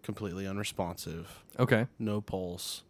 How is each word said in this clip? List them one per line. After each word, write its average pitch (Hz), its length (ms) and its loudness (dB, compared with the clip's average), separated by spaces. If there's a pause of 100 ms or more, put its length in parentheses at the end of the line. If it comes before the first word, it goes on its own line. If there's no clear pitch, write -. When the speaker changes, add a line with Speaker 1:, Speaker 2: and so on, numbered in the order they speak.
Speaker 1:
completely 98 460 -4
unresponsive. 87 960 -4 (160)
Speaker 2:
Okay. 120 280 6 (120)
Speaker 1:
No 104 220 0
pulse. 90 680 -4